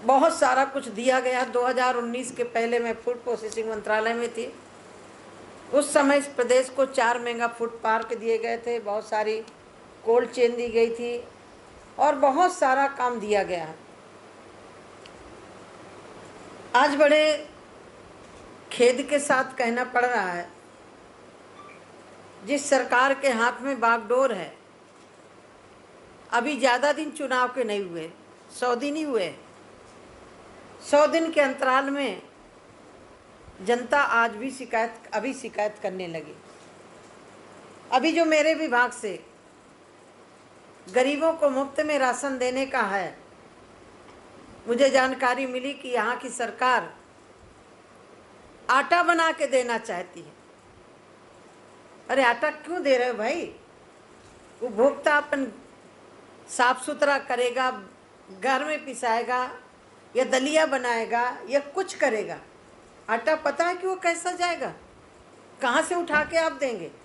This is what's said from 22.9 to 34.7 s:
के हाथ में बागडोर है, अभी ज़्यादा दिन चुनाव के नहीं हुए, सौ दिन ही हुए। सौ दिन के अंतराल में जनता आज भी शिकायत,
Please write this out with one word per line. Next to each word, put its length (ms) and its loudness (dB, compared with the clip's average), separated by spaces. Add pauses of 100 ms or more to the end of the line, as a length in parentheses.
के 140 0
हाथ 320 0
में 180 -4
बागडोर 520 2
है, 200 -8 (1800)
अभी 260 0
ज़्यादा 360 2
दिन 180 -6
चुनाव 360 -2
के 160 -4
नहीं 200 -4
हुए, 260 -10 (420)
सौ 240 -2
दिन 200 -4
ही 80 -4
हुए। 280 -2 (1500)
सौ 260 4
दिन 240 0
के 80 2
अंतराल 500 0
में 320 -6 (1400)
जनता 380 2 (140)
आज 180 4
भी 200 -8
शिकायत, 420 -4 (200)